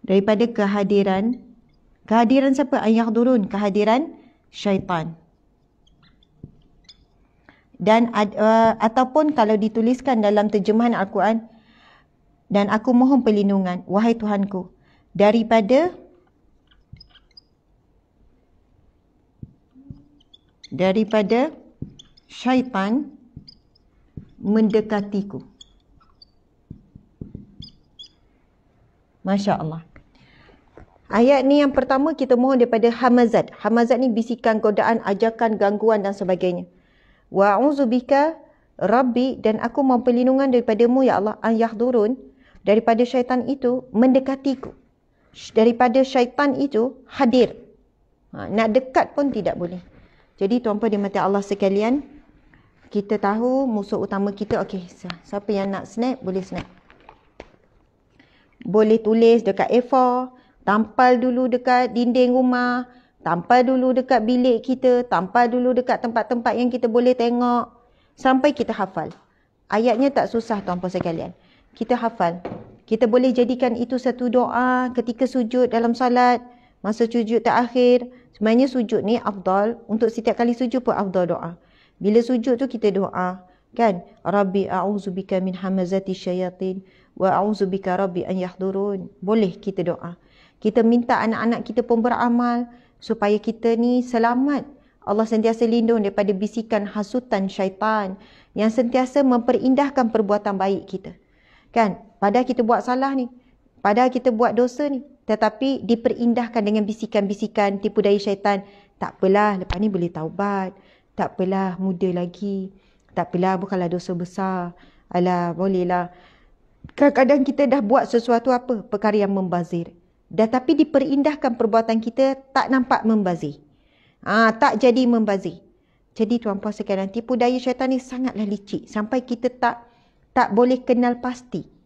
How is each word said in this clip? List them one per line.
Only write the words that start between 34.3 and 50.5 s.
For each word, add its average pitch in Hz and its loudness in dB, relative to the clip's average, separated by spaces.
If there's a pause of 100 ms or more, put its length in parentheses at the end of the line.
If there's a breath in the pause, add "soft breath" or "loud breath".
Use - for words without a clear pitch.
godaan, 214 2
ajakan, 220 0
gangguan 208 2
dan 196 -4
sebagainya. 180 -2 (640 soft breath)
Wa 196 2
a'udzubika 277 2 (400 soft breath)
Rabbi, 247 0
dan 220 0
aku 254 -4
mohon 254 2
perlindungan 254 2
daripadamu, 240 2
ya 240 2
Allah, 214 -2
an 226 0
yahdurun, 226 0 (480 soft breath)
daripada 226 2
syaitan 247 -2
itu 254 -2
mendekatiku. 262 0 (640)
Sh-, - -20
daripada 240 4
syaitan 262 0
itu 269 -2 (160)
hadir. 247 2 (720)
Ha, 98 -12
nak 220 0
dekat 262 0
pun 285 -2
tidak 180 -4
boleh. 175 -8 (560 soft breath)
Jadi 226 0